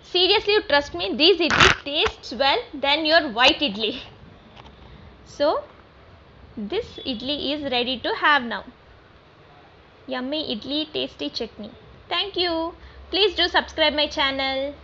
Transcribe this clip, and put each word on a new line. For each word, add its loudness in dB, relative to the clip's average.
Seriously, 2
you 4
trust 0
me, -4
these 6
idli 4
tastes -4
well 2
than 0
your 4
white 4
idli. -2
So 0
this -6
idli -4
is -6
ready -2
to -2
have 4
now. -8
Yummy -6
idli, -6
tasty -6
chutney. -10
Thank -4
you. -2
Please 2
do 2
subscribe 2
my 0
channel. -2